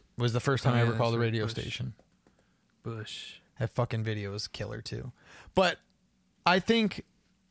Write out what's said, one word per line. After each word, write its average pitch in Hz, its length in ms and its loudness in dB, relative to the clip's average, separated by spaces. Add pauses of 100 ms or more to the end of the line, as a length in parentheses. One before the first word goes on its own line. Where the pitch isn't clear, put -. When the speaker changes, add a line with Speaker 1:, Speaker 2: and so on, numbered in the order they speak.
(180)
Speaker 1:
Was 120 140 2
the 120 80 2
first 135 240 2
time 123 120 4
Speaker 2:
Oh, - 20 4
Speaker 1:
I - 20 6
Speaker 2:
yeah, 117 80 6
Speaker 1:
ever 113 100 2
called 117 160 2
a 117 40 2
Speaker 2:
that's - 20 2
right, 117 60 2
Speaker 1:
radio 113 180 0
Speaker 2:
Bush. 110 80 -2
Speaker 1:
station. 120 420 -6 (920)
Speaker 2:
Bush. 113 500 -10 (260)
Speaker 1:
That 117 140 -2
fucking 113 300 -2
video 104 300 -4
is 104 140 -6
killer, 107 340 -10
too. 120 300 -10 (440)
But 180 220 4 (680)
I 180 140 6
think 220 440 2 (480)